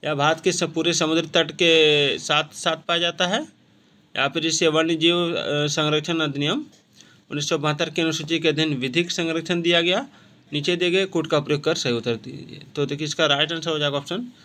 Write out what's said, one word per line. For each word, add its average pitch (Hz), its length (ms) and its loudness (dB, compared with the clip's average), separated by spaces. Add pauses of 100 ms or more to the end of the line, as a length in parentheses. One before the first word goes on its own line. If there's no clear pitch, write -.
यह 151 100 -2
भारत 156 260 2
के 180 120 2
स-, - 100 -2
पूरे 160 300 0
समुद्री 160 340 2
तट 156 260 0
के 151 680 4
साथ 151 260 0
साथ 160 320 -4
पाया 170 240 -2
जाता 170 260 -2
है, 233 340 -4 (560)
या 139 120 2
फिर 156 180 -2
इसे 165 220 2
वन्य 160 260 2
जीव, 165 220 4
अ, 160 500 -2
संरक्षण 151 540 0
अधिनियम 151 380 -2 (720)
उन्नीस 147 180 -4
सौ 165 100 0
बहत्तर 151 320 -2
के 165 120 -2
अनुसूची 160 360 -2
के 160 100 0
अधीन 151 260 2
विधिक 135 360 -2
संरक्षण 165 520 -2
दिया 170 180 4
गया। 185 280 0 (440)
नीचे 147 240 -2
दिए 175 140 0
गए 185 160 2
कोड 170 200 -2
का 151 140 2
प्रयोग 147 240 -2
कर 160 100 2
सही 139 180 -2
उत्तर 120 240 -2
दीजिए। 131 460 -14 (140)
तो 143 100 0
देखिए, 147 180 -6
इसका 151 220 0
राइट 147 260 2
आंसर 165 180 -4
हो 156 80 0
जाएगा 143 200 0
ऑप्शन 180 300 -6 (160)